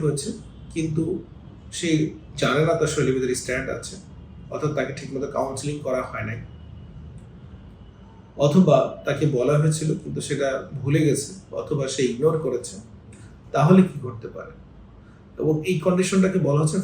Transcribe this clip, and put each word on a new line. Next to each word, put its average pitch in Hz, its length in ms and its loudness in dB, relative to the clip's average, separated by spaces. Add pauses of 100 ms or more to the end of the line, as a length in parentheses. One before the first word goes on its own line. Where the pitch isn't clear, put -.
হয়েছে 147 260 -2 (460)
কিন্তু 160 280 -2 (760)
সে 170 100 -2 (520)
জানে 135 280 4
না 165 120 4
তার 151 120 2
শরীরের 131 240 2
ভিতরে 123 260 0
স্ট্যান্ড 131 240 -4 (100)
আছে, - 180 -12 (580)
অর্থাৎ 147 240 -2
তাকে 135 220 -2
ঠিকমতো 135 380 -8
কাউন্সেলিং 135 400 -4 (100)
করা 127 240 -2
হয় - 180 -8
নাই, 110 100 -8 (2000)
অথবা 170 300 8 (300)
তাকে 151 180 0 (140)
বলা 135 220 2
হয়েছিল 156 300 2 (120)
কিন্তু 143 260 -6
সেটা 139 200 0 (320)
ভুলে 143 260 2
গেছে 113 240 0 (320)
অথবা 139 220 -2 (100)
সে 135 160 0
ইগনোর 151 340 2
করেছে, 123 300 -4 (800)
তাহলে 170 340 8
কি - 160 -10
ঘটতে - 320 -10
পারে? - 160 -14 (880)
এবং 156 140 4 (160)
এই 180 140 2
কন্ডিশনটাকে 185 540 4 (100)
বলা 147 140 4
হচ্ছে 156 220 2